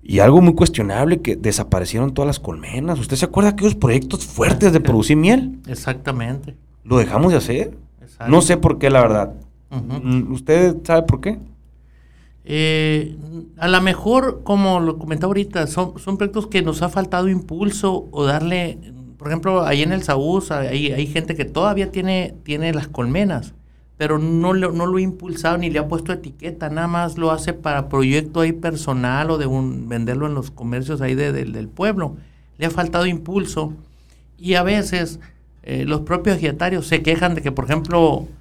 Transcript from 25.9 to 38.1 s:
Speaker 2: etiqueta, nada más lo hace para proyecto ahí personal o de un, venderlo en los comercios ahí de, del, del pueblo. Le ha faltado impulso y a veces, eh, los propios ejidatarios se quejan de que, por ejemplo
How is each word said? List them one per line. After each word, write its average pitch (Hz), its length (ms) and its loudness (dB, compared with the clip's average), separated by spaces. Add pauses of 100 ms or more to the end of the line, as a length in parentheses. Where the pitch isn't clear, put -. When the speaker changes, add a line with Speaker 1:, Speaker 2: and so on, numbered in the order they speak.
Speaker 2:
etiqueta, 156 560 -10
nada 160 180 -4
más 170 300 -2
lo 165 140 0
hace 160 200 -2
para 143 380 -4
proyecto 147 500 0
ahí 165 140 2
personal 147 800 -2
o 160 60 0
de 143 100 -2
un, 127 420 -4
venderlo 120 380 -2
en 151 80 -4
los 127 160 -6
comercios 131 500 -6
ahí 131 140 -2
de, 143 180 -2
del, 127 180 -6
del 110 160 -8
pueblo. 190 480 -4 (420)
Le 160 100 -2
ha - 20 0
faltado 175 380 0
impulso 165 680 -4 (640)
y 180 160 -2
a 180 100 4
veces, 185 560 -2 (440)
eh, 131 220 -6
los 151 160 -2
propios 175 360 0
ejidatarios 170 500 -2
se 160 140 2
quejan 165 340 2
de 151 60 -4
que, 139 100 -2
por 131 140 -4
ejemplo 156 600 2 (160)